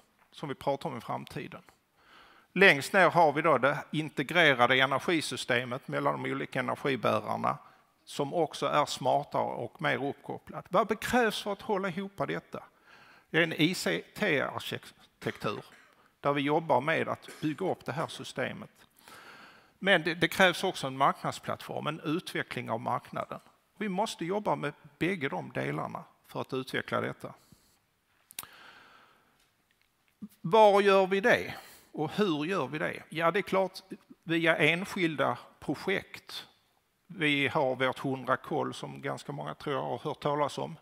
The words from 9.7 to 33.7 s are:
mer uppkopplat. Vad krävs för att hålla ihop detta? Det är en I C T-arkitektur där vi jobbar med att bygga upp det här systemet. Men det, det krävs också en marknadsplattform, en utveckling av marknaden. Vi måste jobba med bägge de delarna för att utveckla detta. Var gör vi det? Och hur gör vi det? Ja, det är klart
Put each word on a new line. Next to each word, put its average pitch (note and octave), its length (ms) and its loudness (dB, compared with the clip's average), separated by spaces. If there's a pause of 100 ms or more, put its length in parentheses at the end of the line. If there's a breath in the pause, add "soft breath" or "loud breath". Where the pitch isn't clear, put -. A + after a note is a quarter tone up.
mer C#3 240 0
uppkopplat. C#3 640 -10
Vad G#3 300 0
krävs A#3 420 2
för G3+ 120 -4
att - 80 -12
hålla G3 280 -2
ihop G3 280 -10 (100)
detta? - 360 -8 (680 soft breath)
Det D#3+ 100 0
är E3+ 40 6
en D#3+ 100 -2
I E3 200 2
C F3 300 -2 (120)
T-arkitektur - 1500 -4 (540 soft breath)
där C#3+ 140 0
vi C#3+ 80 0
jobbar D3 400 2
med C#3+ 260 0
att A#2 220 -6 (120)
bygga D3+ 240 -2
upp C#3+ 200 -4
det B2+ 60 -6
här C3 160 -4
systemet. A#2 640 -8 (1120 loud breath)
Men F3+ 240 4
det, E3 100 0
det E3 140 0
krävs F3+ 360 4
också E3 240 -2
en C3 100 -6
marknadsplattform, C3+ 880 -2
en D3+ 120 -4
utveckling C#3+ 720 -6
av A2+ 100 -2
marknaden. B2 600 -6 (380)
Vi G#3+ 120 -4
måste F#3 360 -4
jobba F#3+ 300 -2
med D3 180 -4 (260)
bägge D#3 300 -2
de D3 220 -8
delarna C#3+ 520 -6 (240)
för C3 140 -8
att - 120 -10
utveckla B2 480 -4
detta. C3 320 -8 (3000 loud breath)
Var G3+ 400 8
gör G3 260 6
vi G3 140 0
det? D3+ 340 2 (360 loud breath)
Och D3+ 200 -4
hur D#3+ 340 0
gör E3+ 220 -2
vi D3+ 120 -6
det? E3+ 300 -6
Ja, E3 220 2
det G3+ 80 2
är - 20 0
klart F#3+ 380 0 (440)